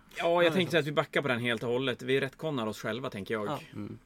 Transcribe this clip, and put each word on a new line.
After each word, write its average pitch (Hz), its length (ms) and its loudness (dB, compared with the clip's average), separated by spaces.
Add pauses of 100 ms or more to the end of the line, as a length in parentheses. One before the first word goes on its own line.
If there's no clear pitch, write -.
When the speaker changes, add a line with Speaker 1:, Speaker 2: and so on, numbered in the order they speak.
(160)
Speaker 1:
Ja, - 80 -2
jag 175 180 6
Speaker 2:
Ja, 165 80 6
Speaker 1:
tänker 170 200 2
Speaker 2:
det 170 60 4
är 151 40 6
Speaker 1:
så - 20 2
att 143 40 -8
vi 156 40 -2
backar 151 300 0
på 139 60 0
den 120 120 2
helt 120 240 0
och 120 60 -2
hållet. 123 320 -2
Vi 131 200 2
retconar 139 460 -2
oss 104 140 -4
själva, 120 280 -4
tänker 104 240 -6
jag. 107 140 -2
Speaker 2:
Ja. 143 120 -4 (140)
Speaker 3:
Mm. 107 320 -10